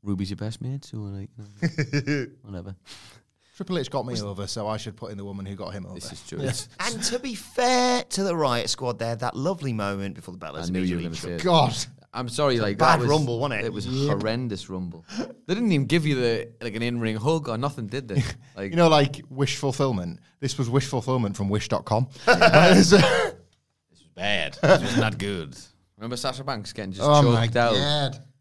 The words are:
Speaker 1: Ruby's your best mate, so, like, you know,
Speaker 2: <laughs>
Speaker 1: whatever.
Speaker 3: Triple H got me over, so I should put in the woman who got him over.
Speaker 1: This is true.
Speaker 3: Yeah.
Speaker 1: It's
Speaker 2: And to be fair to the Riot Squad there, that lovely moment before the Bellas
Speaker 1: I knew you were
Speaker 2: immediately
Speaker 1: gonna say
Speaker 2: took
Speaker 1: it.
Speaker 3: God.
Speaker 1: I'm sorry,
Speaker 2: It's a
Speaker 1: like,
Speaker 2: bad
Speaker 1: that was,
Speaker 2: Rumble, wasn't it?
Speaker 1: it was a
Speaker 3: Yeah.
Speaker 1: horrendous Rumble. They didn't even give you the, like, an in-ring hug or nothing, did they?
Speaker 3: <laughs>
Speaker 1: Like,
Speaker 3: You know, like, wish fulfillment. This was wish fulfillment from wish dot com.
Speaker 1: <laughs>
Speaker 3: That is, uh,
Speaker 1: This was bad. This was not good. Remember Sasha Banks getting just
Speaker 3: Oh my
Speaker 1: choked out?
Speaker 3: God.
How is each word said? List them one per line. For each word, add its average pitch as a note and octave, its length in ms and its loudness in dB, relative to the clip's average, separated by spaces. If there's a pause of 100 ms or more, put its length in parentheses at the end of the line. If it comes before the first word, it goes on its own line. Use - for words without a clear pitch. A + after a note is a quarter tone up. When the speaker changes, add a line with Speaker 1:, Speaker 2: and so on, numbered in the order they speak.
Speaker 1:
Ruby's G2 280 -2
your G2+ 60 -6
best G#2+ 240 -8
mate, C3+ 240 -8
so, - 140 -12
like, G2 400 -10
you C#3+ 640 -4
know, C3+ 240 -2 (100)
Speaker 2:
<laughs> - 60 -20
Speaker 1:
whatever. F#2+ 340 -12 (800)
Speaker 3:
Triple F#3 220 -6
H C3 120 -6
got B2+ 160 -4
me A#2+ 160 -6
over, G2+ 240 -8
so G#2 220 -6
I G#2+ 100 -2
should - 180 -12
put - 140 -14
in G2+ 80 -12
the G2 60 -12
woman G2 200 -10
who G2 100 -10
got G2 200 -12
him F#2+ 100 -10
over. F#2 100 -16
Speaker 1:
This - 180 -12
is - 140 -16
true. - 140 -10
Speaker 3:
Yeah. C3+ 80 -4
Speaker 1:
It's - 200 -6 (100)
Speaker 2:
And A3 260 -6
to B3 140 -2
be B3 160 -8
fair B3 720 0
to - 180 -4
the F#3 120 0
Riot C3 360 0
Squad A#2+ 280 -4
there, A#2 180 -4
that A#2 200 -4
lovely D3 380 -2
moment G2 400 -4
before - 200 -16
the F#2 60 -16
Bellas D#2+ 280 -8
Speaker 1:
I - 20 -4
knew F#2 100 0
you F2+ 160 0
were E2 40 -2
Speaker 2:
immediately E2+ 40 -6
Speaker 1:
gonna E2 120 -6
say F2+ 160 -8
Speaker 2:
took E2+ 80 -6
Speaker 1:
it. - 40 -6
Speaker 3:
God. E3 300 4 (400)
Speaker 1:
I'm B2 160 -6
sorry, C#3 240 0
Speaker 2:
It's A#2 60 2
a G#2+ 60 0
Speaker 1:
like, G2+ 120 -2
Speaker 2:
bad D#3+ 180 6
Speaker 1:
that C#3+ 60 0
was, B2+ 80 0
Speaker 2:
Rumble, C3+ 280 2
wasn't B2 220 -2
it? A#2 60 -4
Speaker 1:
it G#2+ 60 -4
was F#2+ 140 -6
a B2 40 -6
Speaker 3:
Yeah. C#3 220 0
Speaker 1:
horrendous A2 580 -4
Rumble. F2 340 -8 (140)
They - 360 -6
didn't A3+ 180 0
even C#3 140 2
give D3+ 200 2
you D3+ 100 2
the, A#2 320 0 (140)
like, A2+ 120 -8
an A2+ 80 -4
in-ring A#2 340 -2
hug C#3+ 340 0
or A2 80 -4
nothing, B2 300 -6
did B2+ 200 -8
they? C#3 140 2 (160)
Speaker 3:
<laughs> - 180 -20
Speaker 1:
Like, G2 140 -6
Speaker 3:
You E3 60 -2
know, E3+ 120 8
like, C#3+ 400 4
wish C3+ 280 -2
fulfillment. B2+ 640 -2 (200)
This C3 160 -4
was A#2+ 140 -2
wish C3+ 160 2
fulfillment A#2+ 500 -2
from G2 140 -2
wish G#2+ 180 -2
dot - 160 -2
com. - 320 2
Speaker 1:
<laughs> - 100 -18
Speaker 3:
That F#3 520 8
is, F#3 160 8
uh, G3 40 10 (920)
Speaker 1:
This - 100 -20
was - 140 -20
bad. F2 480 -2
This E3 200 8
was - 140 -2
not A2+ 220 0
good. F2 360 -6 (440)
Remember A#2 180 -8
Sasha C3 280 -6
Banks A#2+ 280 -8
getting F#2+ 200 -8
just G#2 140 -2
Speaker 3:
Oh D3 160 8
my A#2+ 240 6
Speaker 1:
choked A#2 100 0
out? A#2 180 4
Speaker 3:
God. C#3+ 500 -2 (160)